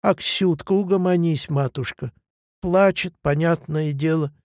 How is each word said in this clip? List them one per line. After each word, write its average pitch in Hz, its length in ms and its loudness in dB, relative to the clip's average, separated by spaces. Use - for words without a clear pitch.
Аксютка, 190 720 0
угомонись, 180 760 0
матушка! 135 600 -4
Плачет, 185 600 2
понятное 156 720 0
дело 151 400 0